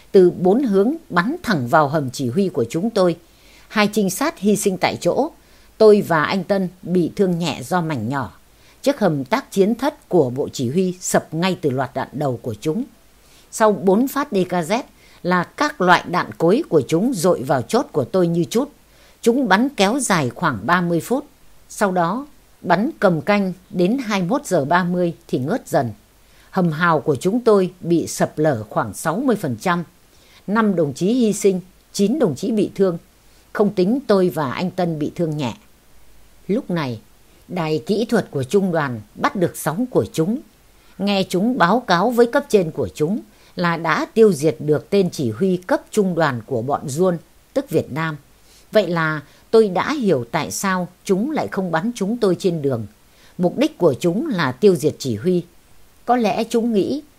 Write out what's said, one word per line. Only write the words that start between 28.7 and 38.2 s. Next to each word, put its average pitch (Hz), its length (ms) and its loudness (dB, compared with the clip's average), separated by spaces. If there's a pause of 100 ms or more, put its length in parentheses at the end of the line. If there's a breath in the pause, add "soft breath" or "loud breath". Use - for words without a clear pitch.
sáu 165 220 -4
mươi 247 200 0
phần 131 240 -4
trăm. 175 240 -2 (640 soft breath)
Năm 208 300 0
đồng 147 180 0
chí 175 120 -2
hy 226 260 2
sinh, 190 280 0 (320)
chín 202 260 0
đồng 196 160 2
chí 196 180 -4
bị 214 220 0
thương. 180 240 0 (540 soft breath)
Không 208 220 0
tính 196 320 2
tôi 190 220 4
và 151 240 -4
anh 180 180 -4
Tân 170 280 -4
bị 147 160 -4
thương 160 220 -4
nhẹ. 127 180 -4 (920)
Lúc 202 220 -2
này, 139 300 -4 (480 soft breath)
đài 160 380 -2
kỹ 220 220 0
thuật 214 220 0